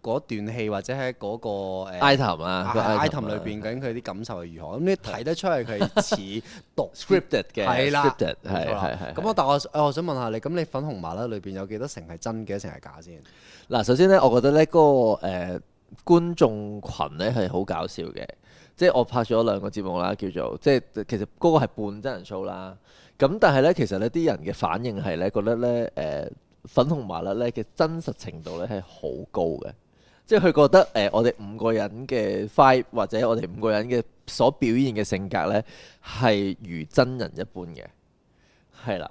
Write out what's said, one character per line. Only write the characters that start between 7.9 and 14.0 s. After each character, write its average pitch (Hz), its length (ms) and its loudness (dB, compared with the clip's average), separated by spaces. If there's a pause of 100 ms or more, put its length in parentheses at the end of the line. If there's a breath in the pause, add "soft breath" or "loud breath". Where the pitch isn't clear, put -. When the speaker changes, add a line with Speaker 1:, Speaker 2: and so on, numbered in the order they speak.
Speaker 1:
啦， 143 120 2
Speaker 2:
scripted， 107 320 0 (100)
Speaker 1:
冇 82 40 -8
錯 82 240 -2
啦。 98 100 -4
Speaker 2:
係， 69 80 -2
係， 60 60 -8
係。 69 180 -10
Speaker 1:
咁 - 120 -6
我， 220 60 0
但 143 140 0
我， 143 60 4 (320)
我 143 80 2
想 160 100 -4
問 165 100 -4
下 123 160 -4
你， 110 120 -4
咁 139 80 -6
你 170 160 -2
粉 139 200 -6
紅 120 140 -8
麻 82 160 -8
甩 113 120 -6
裏 107 140 -6
邊 98 100 -12
有 98 140 -8
幾 107 140 -10
多 139 80 -6
成 95 200 -14
係 82 120 -14
真， 110 260 -8
幾 98 80 -6
多 101 60 -4
成 90 120 -10
係 69 100 -18
假 - 100 -20 (100)
先？ 82 180 -20 (500 soft breath)
Speaker 2:
嗱， 117 140 0
首 123 120 4
先 175 140 6